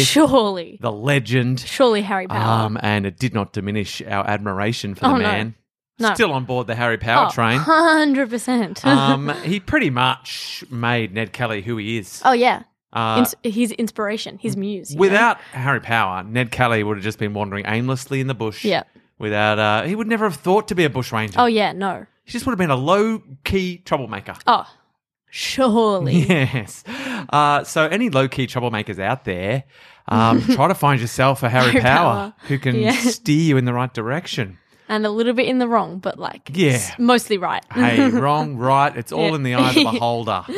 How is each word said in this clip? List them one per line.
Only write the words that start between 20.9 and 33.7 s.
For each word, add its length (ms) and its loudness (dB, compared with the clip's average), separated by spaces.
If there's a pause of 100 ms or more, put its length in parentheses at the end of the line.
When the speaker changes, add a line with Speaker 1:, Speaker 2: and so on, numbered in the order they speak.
Speaker 2:
bushranger. 480 -4
Speaker 1:
Oh, 80 6
yeah, 240 2
no. 340 -6 (200)
Speaker 2:
He 80 -18
just 120 -8
would 60 -2
have 80 -2
been 120 0
a 60 4
low-key 1080 -2
troublemaker. 500 -6 (140)
Speaker 1:
Oh, 180 2 (640)
surely. 840 0
Speaker 2:
<laughs> 120 4
Yes. 640 -2
Uh, 720 0
so 240 0
any 240 0
low-key 380 0
troublemakers 500 -4
out 260 -2
there, 380 -2 (460)
um, 340 4
Speaker 1:
<laughs> 120 2
Speaker 2:
try 120 2
to 80 2
find 260 2
yourself 440 0
a 40 2
Harry 220 4
Speaker 1:
Harry 120 4
Speaker 2:
Power 320 4
Speaker 1:
Power. 200 -6 (140)
Speaker 2:
who 100 0
can 160 -2
Speaker 1:
Yeah. 220 2
Speaker 2:
steer 460 0
you 160 4
in 60 2
the 80 0